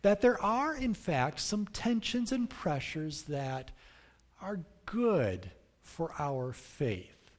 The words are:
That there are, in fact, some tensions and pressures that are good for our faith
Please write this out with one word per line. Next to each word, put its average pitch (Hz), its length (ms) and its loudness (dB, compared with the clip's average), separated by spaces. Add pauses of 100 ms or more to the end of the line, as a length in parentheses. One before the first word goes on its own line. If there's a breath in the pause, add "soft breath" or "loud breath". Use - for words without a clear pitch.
That 202 180 6
there 247 220 6
are, 254 320 2
in 254 200 0
fact, 143 460 0
some 208 260 0
tensions 233 680 0
and 247 180 0
pressures 151 720 -4
that 135 480 -4 (720 loud breath)
are 196 180 -4 (260)
good 139 640 2 (320)
for - 360 -6
our 135 340 -2
faith - 880 -4